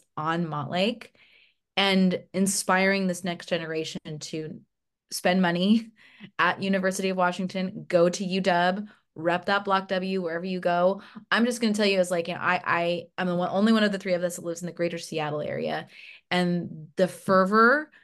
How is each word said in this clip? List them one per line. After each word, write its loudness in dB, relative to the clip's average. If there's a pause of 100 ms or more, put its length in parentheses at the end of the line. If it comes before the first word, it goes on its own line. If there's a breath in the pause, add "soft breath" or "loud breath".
(160)
on -2
Montlake, -4 (680 soft breath)
and 2 (100)
inspiring 2
this -4
next -6
generation -6
to -10 (520)
spend 2
money 2 (480 loud breath)
at 2
University 0
of -2
Washington, -2
go 4
to -2
U -2
W, 2 (280 loud breath)
rep -2
that 0
Block 0
W -2
wherever -6
you -4
go. 2 (280 loud breath)
I'm 4
just -2
gonna 0
tell 2
you, 2
as, 2
like, -2
you -4
know, -8
I, 0
I, -2 (140)
I'm -2
the 0
one, 0
only 4
one 4
of 2
the -4
three -2
of 0
us -4
that -12
lives -6
in -8
the -8
greater -4
Seattle -6
area. -6 (420 loud breath)
And -2
the 2
fervor 4 (120 soft breath)